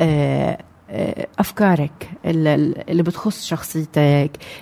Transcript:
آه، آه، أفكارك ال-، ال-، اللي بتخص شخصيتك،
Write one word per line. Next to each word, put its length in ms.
آه، 580
آه، 360
أفكارك 720
ال-، 220
ال-، 440
اللي 120
بتخص 420
شخصيتك، 840